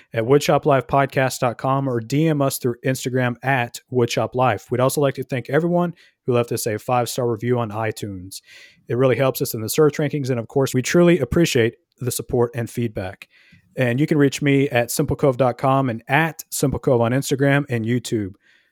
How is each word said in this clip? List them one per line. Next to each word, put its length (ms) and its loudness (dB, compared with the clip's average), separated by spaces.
at 100 -2
woodshop 420 2
life 220 2
podcast 520 0
dot 180 -2
com 320 -2
or 100 -2
D 300 0
M 120 0
us 160 0
through 180 -2
Instagram 580 -2
at 380 -2
Woodshop 420 0
Life. 380 0
We'd 80 0
also 220 2
like 140 0
to 80 -8
thank 260 -8
everyone 440 0
who 60 -2
left 220 0
us 140 -4
a 120 -4
five-star 500 -2
review 300 0
on 120 -4
iTunes. 680 -8
It 80 -4
really 220 4
helps 240 0
us 120 -4
in 80 -6
the 60 -6
search 300 2
rankings, 320 -2
and 100 -2
of 80 -6
course, 260 0
we 80 0
truly 380 4
appreciate 560 2
the 120 -6
support 440 -2
and 140 -6
feedback. 580 -8
And 240 0
you 80 2
can 100 2
reach 240 2
me 280 2
at 200 0
simple 280 -2
cove 180 2
dot 220 0
com 320 0
and 180 -6
at 420 0
simple 300 -2
cove 220 2
on 100 2
Instagram 560 0
and 180 -2
YouTube. 500 -2